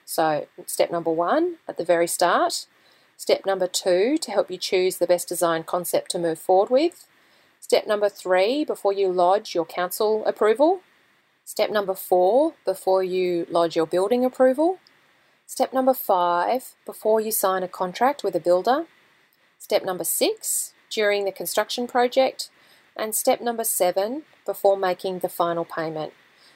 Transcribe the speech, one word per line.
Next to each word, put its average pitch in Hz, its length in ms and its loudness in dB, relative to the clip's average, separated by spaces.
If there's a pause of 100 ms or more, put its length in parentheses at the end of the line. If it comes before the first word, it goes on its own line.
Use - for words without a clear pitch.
So 156 420 -2 (180)
step - 260 -2
number 165 200 -2
one, 254 440 0 (120)
at - 100 -10
the 170 60 -4
very 170 240 2
start. 214 600 0 (500)
Step - 280 0
number 190 220 0
two, 196 500 0
to 233 140 -8
help 196 180 0
you 180 80 -10
choose 185 400 0
the 175 80 2
best 175 220 2
design 165 360 0
concept - 460 -2
to - 80 -4
move 170 220 -2
forward 185 320 4
with. 311 340 0 (540)
Step - 260 0
number 208 240 0
three, 202 540 0
before 202 300 -2
you 196 180 0
lodge 180 420 2
your 165 120 -2
council 208 600 -2
approval. 226 540 2 (640)
Step - 260 -2
number 202 240 -2
four, 202 600 2 (120)
before 190 380 0
you 180 440 -2
lodge 170 280 0
your 160 100 2
building 202 400 2
approval. 262 540 2 (680)
Step - 260 -4
number 262 220 2
five, 175 800 0 (100)
before 220 380 0
you 220 100 -4
sign 190 300 0
a 180 60 -4
contract 190 560 -2
with 185 120 -2
a 170 40 -2
builder. 180 460 2 (760)
Step - 260 -2
number 180 180 -6
six, - 720 -4 (160)
during 202 360 0
the 190 60 -4
construction 214 540 -4
project. 247 640 0 (480)
And 220 160 -6
step - 260 0
number 233 240 -4
seven, 208 600 -2 (240)
before 196 300 2
making 185 420 -2
the 175 100 -4
final 170 360 -2
payment. 156 480 -8 (420)